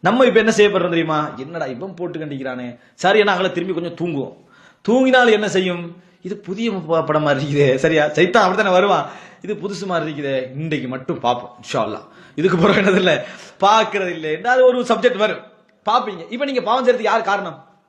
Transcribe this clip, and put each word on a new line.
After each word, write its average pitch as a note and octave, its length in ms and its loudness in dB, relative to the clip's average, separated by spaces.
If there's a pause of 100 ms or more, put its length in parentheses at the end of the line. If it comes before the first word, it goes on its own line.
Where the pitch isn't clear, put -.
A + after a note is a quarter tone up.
நம்ம A#3 240 4
இப்ப G#3+ 120 4
என்ன A3 140 2
செய்யப்படுறோம் F#3+ 420 4
தெரியுமா? D#3+ 240 0 (180)
"என்னடா D3+ 300 -8
இவன் C#3 280 -10
போட்டு E3+ 240 -10
கண்டிக்கிறானே, C3 480 -10 (280)
சரி, G3 280 2
நாங்கள F#3+ 300 2
திரும்பி F3+ 220 -4
கொஞ்சம் E3+ 260 -6
தூங்குவோம்." D3+ 340 -6 (500)
தூங்கினால் B3+ 480 4
என்ன G#3 160 0
செய்யும்? F3 360 -2 (380)
"இது F3+ 140 -10
புதிய G#3+ 440 -6
ப-, D#3+ 220 0
படம் D3+ 200 0
மாதிரி C#3+ 180 2
இருக்குதே." C#3+ 340 2
சரியா? D#3 320 2
சைத்தான் F3+ 380 2
அப்படித்தானே F#3+ 300 0
வருவான். F3+ 320 2 (360)
"இது G3 120 -6
புதுசு F3+ 320 -10
மாதிரி E3 200 -2
இருக்குதே, C#3+ 280 -6 (220)
இன்றைக்கு D3+ 320 -6
மட்டும் B2+ 320 -8
பார்ப்போம், B2 360 -2
இன்ஷா - 240 -6
அல்லாஹ். G#2+ 240 -6 (300)
இதுக்கு F3 240 0
பிறகு G3+ 220 4
என்னது F#3+ 220 2
இல்ல, F3+ 100 2 (480)
பார்க்கறது G#3 520 2
இல்ல." D#3+ 180 -8
என்றாவது A3+ 360 2
ஒரு B3 160 2
சப்ஜெக்ட் G#3+ 400 0
வரும், G3+ 200 -2 (440)
பார்ப்பீங்க. G#3+ 440 -2
இப்ப B3 140 -4
நீங்க C4+ 180 -2
பாவம் B3 220 0
செய்யறதுக்கு G#3+ 260 2
யார் G#3+ 200 0
காரணம்? F3+ 280 -4 (300)